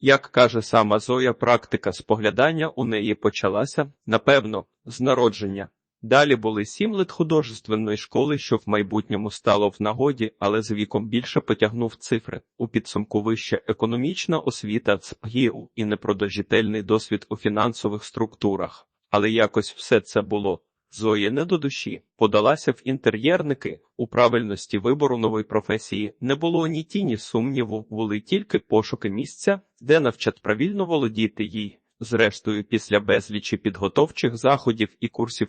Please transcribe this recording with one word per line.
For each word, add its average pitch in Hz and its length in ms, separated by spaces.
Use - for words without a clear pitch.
Як 135 220
каже 120 400
сама 107 360
Зоя, 127 340
практика - 600
споглядання 120 760
у - 160
неї 107 300
почалася, 110 760
напевно, 110 580
з 117 160
народження. 110 680
Далі 135 340
були 107 280
сім 214 300
лет 190 160
художественної 113 880
школи, 143 420
що - 180
в - 100
майбутньому 104 640
стало 104 380
в - 100
нагоді, 117 600
але 104 240
з 107 100
віком 104 360
більше 120 320
потягнув 113 560
цифри. - 440
У 117 100
підсумку 107 540
вища 110 460
економічна 123 680
освіта 104 640
з - 140
пгіу 117 600
і 113 100
непродожительний 104 1000
досвід 107 460
у 113 80
фінансових 104 680
структурах. 98 840
Але 104 200
якось 110 420
все - 280
це - 220
було 101 400
Зої 107 400
не 147 140
до 175 140
душі, 135 440
подалася 113 560
в - 120
інтер'єрники. 135 960
У 120 100
правильності 117 720
вибору 127 400
нової 110 260
професії 104 760
не 131 140
було 165 320
ні 160 180
тіні 180 320
сумніву, 117 760
були 107 300
тільки - 380
пошуки 110 520
місця, 165 500
де 147 200
навчать - 420
правильно 180 420
володіти 113 600
їй. 101 340
Зрештою, 107 640
після 104 360
безлічі 104 560
підготовчих 110 800
заходів 117 520
і 120 80
курсів 117 400